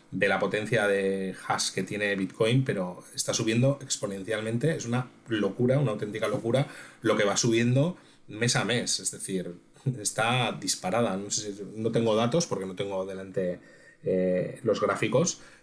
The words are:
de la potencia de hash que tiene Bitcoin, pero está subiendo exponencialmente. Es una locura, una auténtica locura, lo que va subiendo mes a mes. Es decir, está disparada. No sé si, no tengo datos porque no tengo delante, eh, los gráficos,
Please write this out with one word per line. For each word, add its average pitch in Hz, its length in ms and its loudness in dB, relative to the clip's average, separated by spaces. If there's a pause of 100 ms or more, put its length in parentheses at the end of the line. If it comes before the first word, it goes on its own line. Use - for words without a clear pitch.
(120)
de 98 160 2
la 95 120 4
potencia 104 480 2
de 98 480 0 (120)
hash - 240 0
que 95 120 -4
tiene 101 320 -2
Bitcoin, 113 480 2
pero 92 400 -4 (120)
está 110 180 -2
subiendo 120 480 2
exponencialmente. 110 920 -2
Es 101 100 -6
una 123 240 -2 (180)
locura, 120 520 2
una 120 120 2
auténtica 107 360 -4
locura, 117 400 2 (340)
lo 110 160 4
que 107 60 4
va 98 140 2
subiendo 123 600 4 (300)
mes 113 280 0
a 110 100 0
mes. 104 340 0
Es 95 100 -4
decir, 87 460 -4 (440)
está 113 520 0
disparada. 98 680 -2
No 101 140 -8
sé 104 240 -4
si, 101 80 -12 (120)
no 113 160 -2
tengo 113 240 2
datos 120 300 2
porque 95 220 -4
no 92 80 -8
tengo 98 320 -4
delante, 95 520 -4 (440)
eh, 92 580 0
los 104 180 0
gráficos, 107 600 0 (220)